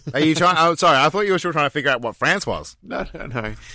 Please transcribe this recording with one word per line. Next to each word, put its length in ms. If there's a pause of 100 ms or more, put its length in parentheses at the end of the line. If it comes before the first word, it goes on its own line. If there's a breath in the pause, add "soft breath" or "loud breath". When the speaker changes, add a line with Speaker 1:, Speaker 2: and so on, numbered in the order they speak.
(140)
Speaker 1:
Are 60
you 160
trying, 240
oh, 160
sorry, 200
I 140
thought 120
you 100
were 80
still 140
trying 120
to 60
figure 180
out 120
what 140
France 300
was. 380
Speaker 2:
No, 200 (120)
no, 100
no. 300 (200 loud breath)